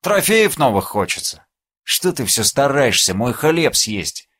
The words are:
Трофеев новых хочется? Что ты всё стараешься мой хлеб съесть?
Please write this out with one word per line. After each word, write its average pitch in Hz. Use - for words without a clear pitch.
Трофеев 208
новых 113
хочется? -
Что -
ты 139
всё 104
стараешься 135
мой 117
хлеб 156
съесть? -